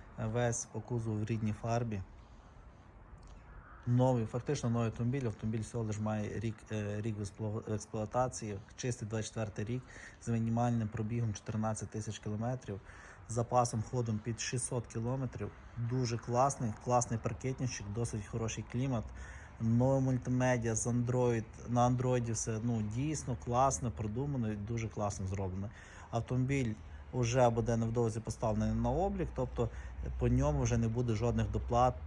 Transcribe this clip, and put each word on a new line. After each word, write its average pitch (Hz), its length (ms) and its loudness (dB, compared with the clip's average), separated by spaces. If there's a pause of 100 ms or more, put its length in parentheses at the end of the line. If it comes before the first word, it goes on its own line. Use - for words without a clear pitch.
(180)
Весь 117 480 0
по - 160 -8
кузову 113 360 -2
в 107 80 -2
рідній 110 280 0
фарбі. 113 480 -2 (1900)
Новий, 123 380 6
фактично 127 440 -2
новий 117 180 2
автомобіль. 120 380 -2
Автомобіль 110 360 -2
всього 113 220 -4
лиш 107 160 -4
має 107 400 -2
рік, 110 160 -4 (160)
е, 104 300 -2
рік 107 160 -2
в 107 40 -4
експлуа-, 107 520 -4
експлуатації. 110 840 -2 (160)
Чистий 120 320 -4
двадцять 107 200 -2
четвертий 107 380 -4
рік 123 180 -4 (380)
з - 60 -16
мінімальним 117 600 2
пробігом 113 460 -2
чотирнадцять 107 560 -2
тисяч 107 300 -6
кілометрів, 107 600 -4 (500)
запасом 117 640 2
ходом 113 280 0
під 117 200 -4
шістсот - 480 -2
кілометрів. 120 640 -2 (260)
Дуже 120 400 0
класний, 120 560 2 (100)
класний 120 400 4
паркетничок, 127 720 -2
досить 113 300 -2
хороший 113 460 -4
клімат. 123 320 0 (560)
Нове 123 400 6
мультимедіа 127 760 2
з 110 120 -2
Android, 120 560 4 (260)
на 123 200 6
Android 123 420 2
все, 110 320 -2
ну, 117 180 2
дійсно 131 640 -2
класно, 123 460 2
продумано 117 600 -2
і 107 40 -2
дуже 113 320 -4
класно 104 400 -2
зроблено. 95 420 -4 (420)
Автомобіль 127 640 0 (380)
уже 123 380 6
буде 113 280 2
невдовзі 113 420 2
поставлений 110 560 0
на 117 140 2
облік, 175 460 0
тобто 127 340 0 (500)
по 123 80 4
ньому 135 340 4
вже 120 160 4
не 117 100 4
буде 117 280 2
жодних 110 360 2
доплат 120 440 4 (120)